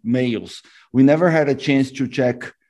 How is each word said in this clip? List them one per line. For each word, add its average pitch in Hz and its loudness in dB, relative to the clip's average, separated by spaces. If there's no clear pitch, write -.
males. 117 -4
We 131 4
never 156 4
had 156 0
a 135 0
chance 135 0
to 127 -4
check 123 -4